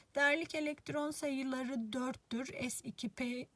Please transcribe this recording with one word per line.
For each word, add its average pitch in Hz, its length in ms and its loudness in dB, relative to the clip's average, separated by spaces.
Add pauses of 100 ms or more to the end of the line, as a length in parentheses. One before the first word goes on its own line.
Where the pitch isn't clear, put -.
(140)
Değerlik 294 400 4
elektron 294 560 0
sayıları 262 800 0
dörttür. 254 540 -2 (240)
S - 180 -4
iki - 200 -4
P 247 460 -4